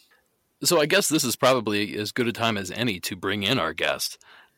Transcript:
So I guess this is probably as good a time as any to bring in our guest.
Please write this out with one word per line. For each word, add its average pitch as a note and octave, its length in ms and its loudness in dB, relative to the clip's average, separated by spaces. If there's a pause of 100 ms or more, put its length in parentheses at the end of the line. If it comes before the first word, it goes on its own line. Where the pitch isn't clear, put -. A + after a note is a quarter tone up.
(640)
So E3+ 160 4
I D3+ 60 4
guess F#3+ 220 2
this D3+ 140 2
is A#2 140 -2
probably G#2+ 600 2
as G#2 160 -6
good B2 140 -2
a A#2 60 0
time A2+ 240 0
as F#2+ 140 -6
any G#2 300 -2
to - 140 -8
bring G2 280 -2
in A2 160 2
our D#2+ 140 -2
guest. D2 460 -4 (400)